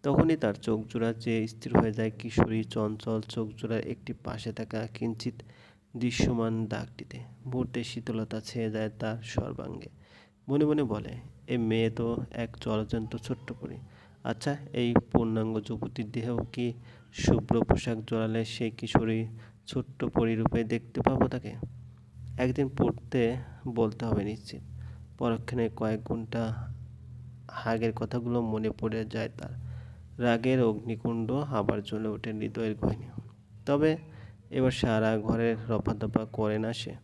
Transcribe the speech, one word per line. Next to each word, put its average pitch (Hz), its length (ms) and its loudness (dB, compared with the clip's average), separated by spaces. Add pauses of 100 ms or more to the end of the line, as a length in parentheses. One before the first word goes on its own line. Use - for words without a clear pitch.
তখনই 151 340 8
তার 107 160 2
চোখ 110 340 0
জোড়া 113 260 2
চেয়ে 113 340 2
স্থির - 300 2
হয়ে 110 160 6
যায় 110 180 0
কিশোরী 113 520 2
চঞ্চল 110 580 0
চোখ 110 360 -4
জোড়ার 113 240 -2
একটি - 320 -8
পাশে - 400 -6
থাকা 110 340 -4
কিঞ্চিত 117 460 -4 (640)
দৃশ্যমান 113 680 2
দাগটিতে। - 520 -8 (280)
মুহূর্তে 127 380 -2
শীতলতা 110 580 -4
ছেয়ে 113 300 -4
যায় 110 180 -2 (100)
তার 113 240 -4
সর্বাঙ্গে। - 680 -6 (600)
মনে 147 160 6
মনে 151 180 4
বলে, 107 320 -2 (320)
"এ 127 100 0
মেয়ে 113 320 4
তো 117 280 0 (140)
এক - 300 -6
জলজন্ত 110 540 -2
ছোট্ট 117 460 -6
পরী। - 160 -10 (460)
আচ্ছা, 143 340 -2 (160)
এই 120 200 2 (180)
পূর্ণাঙ্গ 110 500 2
যুবতীর 113 500 -6
দেহেও 120 320 -2
কি 120 300 -4 (400)
শুভ্র - 500 4
পোশাক - 340 2 (120)
জড়ালে 110 360 0
সেই 113 260 -2
কিশোরী 113 560 0 (400)
ছোট্ট - 380 -4
পরী 113 300 2
রূপে 113 280 2
দেখতে 117 380 -4
পাবো 131 260 4
তাকে? 123 260 -6 (840)
একদিন 127 400 2
পড়তে 123 600 2 (300)
বলতে 113 380 0
হবে 104 180 2
নিশ্চিত।" 107 380 -8 (560)
পরক্ষণে 117 580 0
কয়েক 110 280 0
ঘন্টা 113 680 -4 (960)
আগের 113 280 2
কথাগুলো 120 480 0
মনে 110 380 0
পড়ে 110 260 -2
যায় 113 320 -4
তার। - 120 -8 (680)
রাগের 120 460 6
অগ্নিকুণ্ড 113 680 0
আবার 110 500 2
জ্বলে 107 260 -4
ওঠে 110 260 -4
হৃদয়ের 107 420 -2
গহীনে। - 340 -2 (560)
তবে 156 320 4 (520)
এবার 131 220 4
সারা 110 480 4
ঘরের 117 360 4 (140)
রফাদফা 110 560 2
করে 107 340 0
না 113 140 0
সে - 300 -6